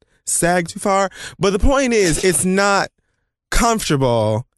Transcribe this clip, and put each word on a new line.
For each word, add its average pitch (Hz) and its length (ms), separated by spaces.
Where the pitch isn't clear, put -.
sag 175 440
too - 100
far. 196 300
But 196 140
the 196 80
point 269 340
is, 185 300
it's 185 220
not 196 440
comfortable, 127 960